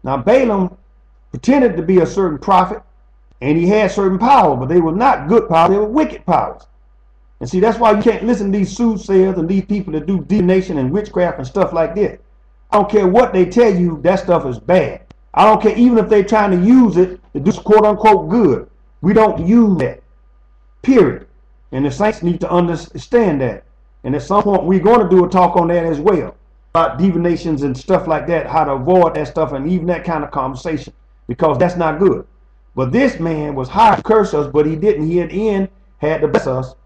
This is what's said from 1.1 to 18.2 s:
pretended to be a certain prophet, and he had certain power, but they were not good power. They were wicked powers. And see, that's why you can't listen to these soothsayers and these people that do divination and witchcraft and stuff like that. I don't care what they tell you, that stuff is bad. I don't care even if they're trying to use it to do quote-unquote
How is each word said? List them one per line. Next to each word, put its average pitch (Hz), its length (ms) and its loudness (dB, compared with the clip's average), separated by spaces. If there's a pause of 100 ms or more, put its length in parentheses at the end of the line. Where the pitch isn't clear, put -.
pretended 226 460 0
to 170 60 -6
be 185 160 2
a 160 60 2
certain 175 320 -4
prophet, 185 440 0 (580)
and 147 180 0
he 170 100 0
had 208 240 2
certain 190 280 -2
power, 214 380 4
but 131 100 -6
they 175 140 2
were 160 100 0
not 196 380 0
good 220 180 2
power. 165 220 4
They 196 80 2
were 208 80 0
wicked 262 400 -2
powers. 143 380 -2 (760)
And 127 100 -10
see, 185 120 -2
that's 220 180 0
why 226 120 4
you 208 120 0
can't 208 220 0
listen 202 260 -2
to 202 60 0
these 190 180 -2
soothsayers 190 600 0
and 160 100 -2
these 190 180 -2
people 190 280 -6
that 151 120 -6
do 175 200 -4
divination 185 520 0
and 131 140 -2
witchcraft 190 480 -4
and 127 80 -12
stuff 175 260 -2
like 165 220 -2
that. - 240 -4 (500)
I 214 80 0
don't 202 120 0
care 202 180 0
what 233 260 2
they 185 120 2
tell 214 280 2
you, 170 300 -2
that 180 160 2
stuff 170 260 0
is 123 140 -8
bad. - 420 -2 (320)
I 175 120 4
don't 214 160 4
care 214 160 0
even 240 200 4
if 214 120 0
they're 208 140 4
trying 208 280 0
to 180 140 0
use 233 320 4
it 185 220 0 (140)
to 143 60 -8
do 160 120 0
quote-unquote 208 760 2